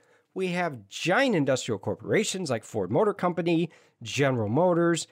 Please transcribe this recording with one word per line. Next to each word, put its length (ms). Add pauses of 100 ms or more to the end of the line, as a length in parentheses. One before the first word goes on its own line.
(340)
we 140
have 420
giant 460
industrial 440
corporations 720
like 160
Ford 260
Motor 220
Company, 560 (340)
General 460
Motors, 640